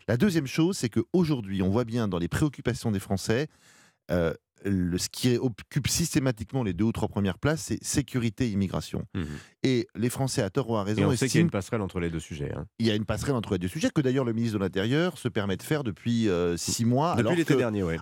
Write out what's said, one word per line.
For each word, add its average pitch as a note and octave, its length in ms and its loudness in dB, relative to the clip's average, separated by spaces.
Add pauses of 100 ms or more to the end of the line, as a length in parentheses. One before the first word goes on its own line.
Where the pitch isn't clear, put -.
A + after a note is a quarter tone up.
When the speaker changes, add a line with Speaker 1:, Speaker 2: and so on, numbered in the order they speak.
Speaker 1:
La A2+ 80 2
deuxième E3 300 2
chose, E3 300 2
c'est A#2+ 140 -2
qu'aujourd'hui, A#2 720 0
on F#2 80 2
voit A#2 140 2
bien A2+ 240 -2
dans F2+ 100 0
les E2+ 100 -2
préoccupations - 600 -2
des G2 100 -2
Français, A2+ 480 -2 (600)
euh, E2 240 2 (320)
le, F2+ 300 0
ce - 140 -4
qui B2 260 0
occupe B2 520 -4
systématiquement C3+ 760 -2
les G2 100 0
deux F2+ 120 0
ou A2+ 80 2
trois G#2 160 -2
premières G2 300 0
places, D#3 240 0
c'est - 220 -6
sécurité B2 640 -2
et A2+ 40 0
immigration. F#2+ 540 -2 (100)
Speaker 2:
Mhm. F2+ 100 -2 (380)
Speaker 1:
Et B2+ 320 2
les A#2 140 0
Français, C3 340 -2
à F#2+ 60 2
tort A#2 220 -2
ou A2+ 60 2
à G2+ 80 2
raison, G#2+ 180 0
Speaker 2:
Et - 20 4
on D3+ 60 4
sait B2 60 2
qu'il G#2+ 40 0
y C3+ 40 2
a - 20 2
Speaker 1:
estiment E3 180 4
Speaker 2:
une E3 60 2
passerelle G#2+ 320 -2
entre F#2 180 -4
les E2+ 100 0
deux E2 100 -4
sujets, C#2+ 340 -8
hein. D2 120 -8 (120)
Speaker 1:
Il A2+ 80 2
y A2 40 4
a G#2+ 40 2
une A2 100 0
passerelle A2 300 0
entre G#2+ 180 -2
les F#2 60 2
deux F#2 100 -2
sujets G3+ 220 -2
que D#3 100 0
d'ailleurs B2+ 240 2
le A#2 80 0
ministre A2+ 260 0
de F#2+ 40 0
l'Intérieur A#2+ 560 0
se B2 100 -2
permet G2 280 -2
de - 60 -6
faire D3 220 -2
depuis, A2+ 440 0
euh, F2 280 2
six - 300 -2
mois, C3+ 240 4
Speaker 2:
Depuis B2+ 100 0
Speaker 1:
alors A2+ 140 2
Speaker 2:
l'été E3 200 2
Speaker 1:
que, B2+ 40 4
Speaker 2:
dernier, G#2+ 240 0
oui. E2 200 0